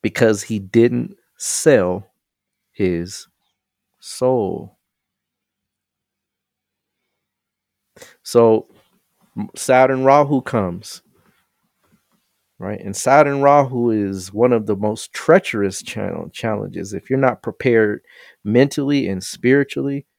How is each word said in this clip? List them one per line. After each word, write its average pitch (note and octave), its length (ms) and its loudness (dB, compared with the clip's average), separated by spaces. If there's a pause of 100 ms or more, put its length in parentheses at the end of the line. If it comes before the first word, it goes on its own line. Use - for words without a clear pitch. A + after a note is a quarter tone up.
Because A2 420 2
he A2 160 -6
didn't A#2+ 560 0 (220)
sell G2+ 680 0 (640)
his F2+ 560 -4 (720)
soul. B2 760 -4 (3500)
So A2+ 440 4 (680)
m-, G#2+ 180 -10
Saturn C3 480 2
Rahu C#3 380 4
comes, F#2+ 600 -6 (1600)
right? G2+ 220 -10
And G2+ 160 -12
Saturn C#3 460 2
Rahu C3+ 480 2
is G2 440 -4
one A#2+ 200 2
of A2 120 -2
the G#2 100 -2
most G#2+ 380 -6
treacherous A2+ 680 0
channel - 480 -10
challenges. G2+ 640 -8
If - 160 -12
you're C3 100 -2
not B2+ 240 0
prepared A2+ 580 0 (420)
mentally C#3 640 0
and F#2+ 160 -6
spiritually C#3 840 -2 (140)